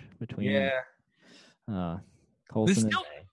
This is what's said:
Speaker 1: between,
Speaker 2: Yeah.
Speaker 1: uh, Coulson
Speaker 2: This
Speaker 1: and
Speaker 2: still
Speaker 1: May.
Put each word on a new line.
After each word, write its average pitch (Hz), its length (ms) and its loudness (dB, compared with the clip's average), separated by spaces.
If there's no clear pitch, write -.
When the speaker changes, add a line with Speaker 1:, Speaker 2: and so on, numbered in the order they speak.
Speaker 1:
between, - 320 -2
Speaker 2:
Yeah. 135 300 2
Speaker 1:
uh, 90 280 -2
Coulson 113 240 4
Speaker 2:
This - 80 4
Speaker 1:
and 107 80 2
Speaker 2:
still 95 120 0
Speaker 1:
May. - 300 -16